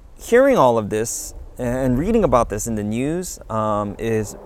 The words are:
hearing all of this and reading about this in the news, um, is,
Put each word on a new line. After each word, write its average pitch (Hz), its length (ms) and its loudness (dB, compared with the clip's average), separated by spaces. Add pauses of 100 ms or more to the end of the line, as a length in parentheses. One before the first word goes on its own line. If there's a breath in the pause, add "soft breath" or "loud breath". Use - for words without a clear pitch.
(180)
hearing 247 380 4
all 123 220 6
of 104 120 -4
this - 440 -6 (240)
and 127 400 0
reading 214 260 2
about 120 240 4
this 104 180 -6
in 113 80 -4
the 104 100 -4
news, 143 540 -4 (120)
um, 104 480 -2
is, 107 360 -2 (120)